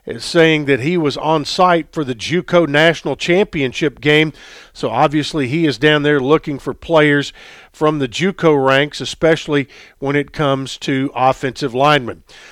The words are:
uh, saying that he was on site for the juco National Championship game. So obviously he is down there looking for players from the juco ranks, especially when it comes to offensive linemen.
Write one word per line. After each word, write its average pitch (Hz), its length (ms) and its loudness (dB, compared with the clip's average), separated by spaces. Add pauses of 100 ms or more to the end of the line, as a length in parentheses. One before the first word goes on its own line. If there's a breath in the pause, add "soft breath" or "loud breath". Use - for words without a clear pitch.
uh, - 100 -8
saying 160 480 2
that 135 140 2
he 165 180 -2
was 147 180 0
on 151 300 -2
site 175 460 0
for 160 120 -6
the 127 120 -6
juco 170 520 0
National 147 480 2
Championship 165 840 -2
game. 151 320 2 (400 loud breath)
So - 160 -6
obviously 143 580 0
he 156 200 -2
is 120 100 -2
down 151 240 2
there 147 180 2
looking 143 380 0
for 127 160 -8
players 147 600 0 (380 loud breath)
from 151 280 -2
the 135 80 -2
juco 151 580 0
ranks, 135 340 2
especially 147 680 0 (320 loud breath)
when 139 160 -4
it 143 180 -4
comes 135 440 -2
to 139 360 -4
offensive 127 600 -2
linemen. 135 500 0 (280 loud breath)